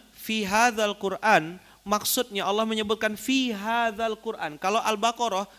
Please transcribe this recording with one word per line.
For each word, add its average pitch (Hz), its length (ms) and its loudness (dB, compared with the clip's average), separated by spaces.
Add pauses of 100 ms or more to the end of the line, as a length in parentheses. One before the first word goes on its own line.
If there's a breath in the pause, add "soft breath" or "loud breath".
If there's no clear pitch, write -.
(160)
fi 220 320 -4
hadzal 214 480 2
Qur'an," 185 640 2 (240 loud breath)
maksudnya 208 640 -2
Allah 208 160 2
menyebutkan 214 560 -2
fi 262 320 0
hadzal 220 640 -2
Qur'an. 190 400 -8
Kalau 190 240 0
Al-Baqarah 220 640 0 (160 loud breath)